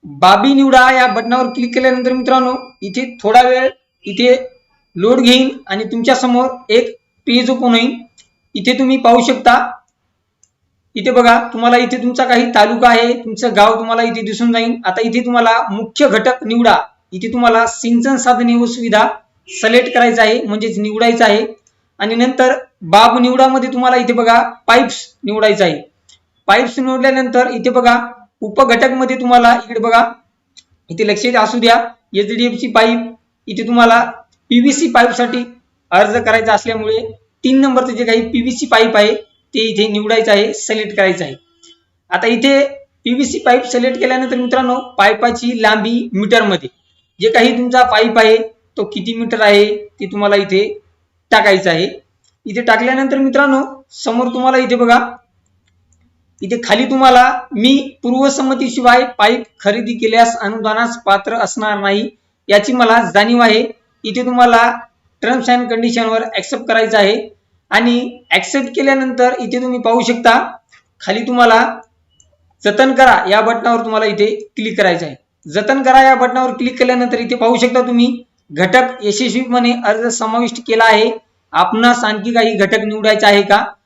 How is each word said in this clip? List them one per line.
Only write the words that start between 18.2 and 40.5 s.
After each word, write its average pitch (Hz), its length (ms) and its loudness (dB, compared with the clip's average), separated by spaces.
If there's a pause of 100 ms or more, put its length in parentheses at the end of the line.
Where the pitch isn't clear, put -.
व 240 120 2
सुविधा 233 420 0 (400)
सिलेक्ट 247 460 0
करायचं 233 280 2
आहे, 220 200 2
म्हणजेच 208 360 -6
निवडायचं 226 460 0
आहे. 214 340 0 (400)
आणि 220 160 -4
नंतर 254 400 2 (280)
बाब 226 360 4
निवडामध्ये 254 540 2
तुम्हाला 247 240 2
इथे 240 160 0
बघा 233 300 2 (240)
पाईप्स - 480 0 (100)
निवडायचं 214 400 0
आहे. 156 260 -4 (560)
पाईप्स 240 320 0
निवडल्यानंतर 254 720 0
इथे 247 200 -2
बघा 240 380 2 (320)
उपघटकमध्ये 254 800 0
तुम्हाला 240 440 4
इकडे 226 160 -8
बघा, 233 320 2 (760)
इथे 202 200 -4
लक्ष 208 180 -2
असू 240 320 0
द्या, 233 260 2 (300)
एचडीएफसी 233 520 -4
पाईप, 233 320 2 (480)
इथे 214 200 -8
तुम्हाला 240 440 2 (380)
पीव्हीसी 262 400 2
पाईपसाठी 240 560 0 (460)
अर्ज 208 260 2
करायचा 226 360 0
असल्यामुळे 220 640 -4 (260)
तीन 262 160 2
नंबरचं 254 320 0
जे 226 120 -4
काही 226 240 0
पीव्हीसी 247 380 -4
पाईप 220 300 2
आहे 214 180 2 (400)
ते - 40 -2
इथे 220 300 -2
निवडायचं 214 440 0
आहे, 208 220 0